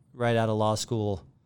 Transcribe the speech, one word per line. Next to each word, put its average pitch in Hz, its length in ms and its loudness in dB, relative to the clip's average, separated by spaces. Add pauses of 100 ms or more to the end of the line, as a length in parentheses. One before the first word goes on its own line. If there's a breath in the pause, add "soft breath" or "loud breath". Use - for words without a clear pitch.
(140)
right 120 240 0
out 113 120 2
of 110 80 0
law 107 180 2
school, 104 500 -4 (200)